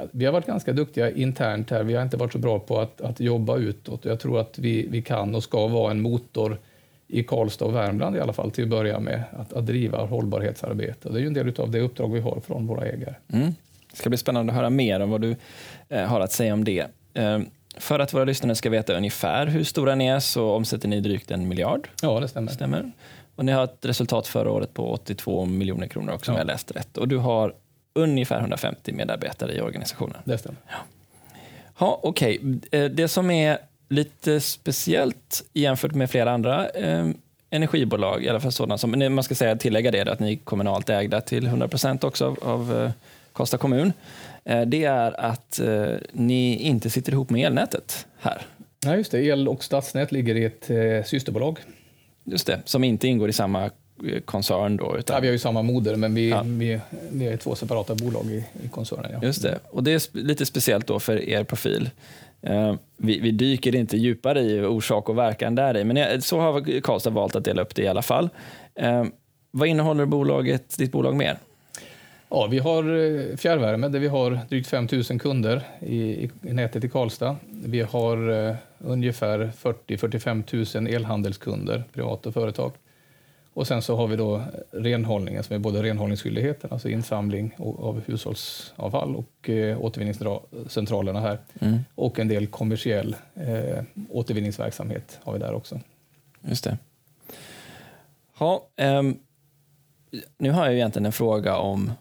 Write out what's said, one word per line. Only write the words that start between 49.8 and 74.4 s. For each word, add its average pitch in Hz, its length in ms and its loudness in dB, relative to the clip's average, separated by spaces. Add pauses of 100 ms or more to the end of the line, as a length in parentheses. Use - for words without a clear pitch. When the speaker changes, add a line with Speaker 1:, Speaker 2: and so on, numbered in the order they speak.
Speaker 1:
ligger 120 220 2
i 113 100 2
ett, - 260 -6
eh, 113 340 2
systerbolag. 135 540 -2 (640)
Speaker 2:
Just - 220 -4
det, - 180 0
som 131 200 2
inte 123 240 4
ingår 107 200 4
i 107 40 2
samma, 98 320 2
eh, - 600 -6
koncern 101 520 0
då, - 220 -2
utan - 160 0
Speaker 1:
Ja, 135 60 4
vi 131 60 2
har 123 60 4
ju 120 60 2
samma 113 240 0
moder, 113 340 2
men 110 180 2
vi, 113 160 4
Speaker 2:
Ja. 107 140 4
Speaker 1:
vi, 117 360 0 (320)
vi 131 140 -2
är 117 100 -2
två 117 180 -4
separata 113 400 -2
bolag 113 320 -2
i, 110 180 -4 (200)
i 127 40 -8
koncernen, 117 440 -8
ja. 123 100 -6
Speaker 2:
Just 131 200 0
det. 101 160 -2 (120)
Och - 120 -4
det 147 100 4
är 160 60 4
sp-, - 240 -4
lite 139 240 0
speciellt 120 400 2
då 104 140 0
för - 280 0
er 104 160 0
profil. 113 460 -2 (520)
Eh, 104 320 2 (220)
vi, 107 240 0
vi 113 100 4
dyker 123 440 2
inte 113 220 2
djupare 123 440 2
i 107 200 2
orsak 107 480 2
och 113 100 2
verkan 117 360 2
där 131 220 4
i, 101 80 2
men, 117 120 4
eh, 127 220 4
så 160 220 2
har 147 400 2
Karlstad 113 300 2
valt 104 260 2
att 107 80 0
dela 98 180 2
upp - 120 -4
det - 80 0
i 98 60 2
alla 95 140 2
fall. 135 260 4 (460)
Eh, 120 300 2 (460)
vad 143 180 2
innehåller 151 380 4
bolaget, 139 720 2
ditt 131 140 0
bolag 135 240 2
mer? 135 220 0 (880)
Speaker 1:
Ja, 110 180 2
vi 127 120 2
har, 160 260 2
eh, 156 520 0
fjärrvärme 127 520 2
där 139 100 0
vi 143 100 2
har 127 300 2 (100)